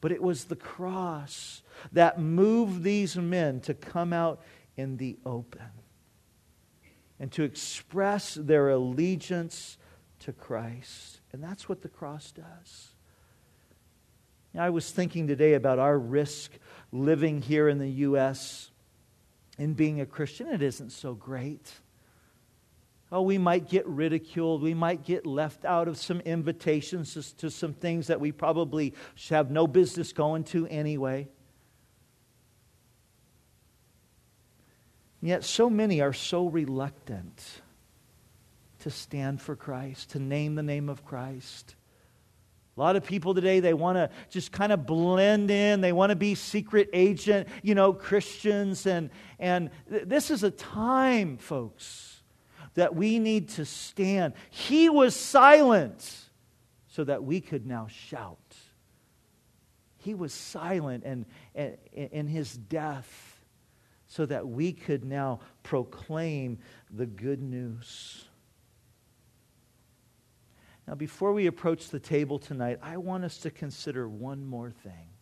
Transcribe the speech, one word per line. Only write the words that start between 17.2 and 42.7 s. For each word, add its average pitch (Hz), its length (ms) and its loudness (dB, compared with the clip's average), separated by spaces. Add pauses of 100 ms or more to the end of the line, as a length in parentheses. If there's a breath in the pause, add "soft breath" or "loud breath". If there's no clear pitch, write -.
here 151 280 4
in 143 100 2
the 139 100 -4
U 139 300 2
S - 540 -4 (840)
in 147 160 -2
being 151 260 2
a 135 60 -4
Christian. 151 420 -8
It 240 120 -2
isn't 127 300 -2
so 127 240 -10
great. 131 580 -12 (1400 soft breath)
Oh, 185 100 0
we 196 160 2
might 175 300 2
get 190 180 2
ridiculed. 160 720 0
We 160 140 0
might 165 300 -2
get 175 200 -2
left 151 400 -4
out 170 220 2
of 165 120 -6
some 175 240 -4
invitations 165 920 -2
to, - 220 -14
to 160 140 -8
some 156 240 -6
things 165 340 -4
that 165 120 2
we 147 120 -2
probably 151 600 0 (380 loud breath)
have 151 220 2
no 160 160 4
business 170 440 4
going 156 320 0
to 165 220 -2
anyway. 139 600 -4 (4000 soft breath)
And 165 100 -4
yet 180 140 0
so 240 260 4
many 208 320 2
are 139 100 2
so 175 360 -2
reluctant 135 1120 -6 (1160)
to 151 100 -8
stand 135 500 -6
for 147 160 -8
Christ, 135 540 -12
to - 80 -8
name 147 360 -2
the 151 80 -4
name 147 280 -4
of 139 140 -12
Christ. 131 720 -12 (1000 soft breath)